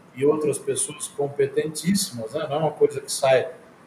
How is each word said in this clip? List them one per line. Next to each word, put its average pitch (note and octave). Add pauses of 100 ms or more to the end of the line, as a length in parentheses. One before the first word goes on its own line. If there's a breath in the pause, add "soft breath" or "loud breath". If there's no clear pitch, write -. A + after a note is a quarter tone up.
(160)
e B2+
outras D3
pessoas -
competentíssimas, C#3+
né? D#3
Não C#3
é -
uma D#3
coisa C#3+
que -
sai C3 (380)